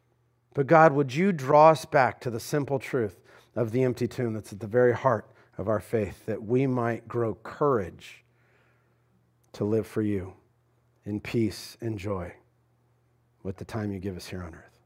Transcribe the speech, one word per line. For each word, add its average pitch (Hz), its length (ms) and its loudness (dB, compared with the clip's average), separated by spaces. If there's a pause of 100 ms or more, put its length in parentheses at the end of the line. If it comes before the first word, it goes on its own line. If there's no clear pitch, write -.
(540)
But 139 140 -2
God, 160 260 8
would 139 220 0
you 185 160 2
draw 151 380 6
us 156 140 4
back 127 380 2
to 131 80 -6
the 113 100 -4
simple 139 380 -2
truth 120 420 -4 (360)
of 110 160 -2
the 127 120 2
empty 123 240 0
tomb 117 260 -4
that's 110 200 -12
at 98 60 -12
the 110 80 -8
very 123 260 4
heart 113 360 0 (280)
of 95 100 -6
our 107 120 0
faith, 104 480 -4
that 107 160 -6
we 127 240 0
might 117 400 -2
grow 113 280 -4
courage - 880 -4 (1300)
to - 100 -6
live 107 240 0
for - 140 -4
you 98 320 -4 (720)
in 104 140 -6
peace - 640 -4
and 110 160 -6
joy 90 360 -8 (1080)
with 95 140 -8
the 90 80 -14
time 104 260 -6
you 98 80 -8
give 92 160 -6
us 85 120 -14
here 92 160 -10
on 82 120 -14
earth. - 300 -20